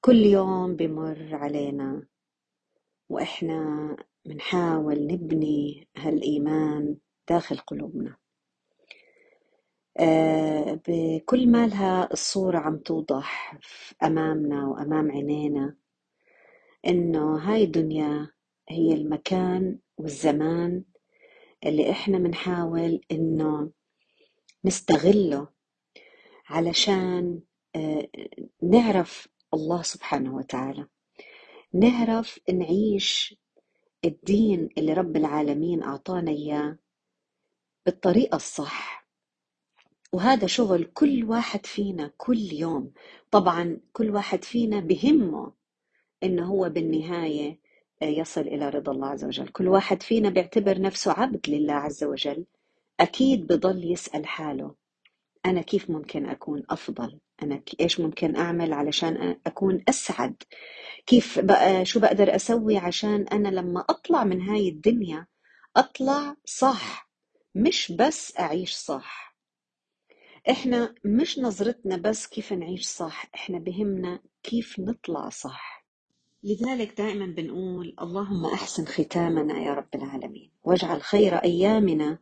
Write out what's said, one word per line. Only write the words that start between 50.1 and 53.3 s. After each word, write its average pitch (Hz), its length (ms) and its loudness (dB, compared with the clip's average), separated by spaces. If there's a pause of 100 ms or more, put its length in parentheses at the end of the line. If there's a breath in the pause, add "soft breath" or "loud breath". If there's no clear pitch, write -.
بيعتبر 185 500 2
نفسه 190 320 0
عبد 240 380 -2
لله 147 240 0
عز 143 300 -4
وجل. 143 400 -4 (560)
أكيد 220 460 4